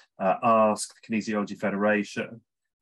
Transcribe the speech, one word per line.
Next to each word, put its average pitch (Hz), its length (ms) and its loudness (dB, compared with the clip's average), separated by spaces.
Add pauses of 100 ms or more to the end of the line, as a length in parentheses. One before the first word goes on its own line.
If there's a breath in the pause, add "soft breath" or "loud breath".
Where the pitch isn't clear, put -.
(200 soft breath)
uh, 95 220 2
ask, 110 520 2
the - 200 -8
Kinesiology 104 440 -4
Federation, 104 800 -2 (420)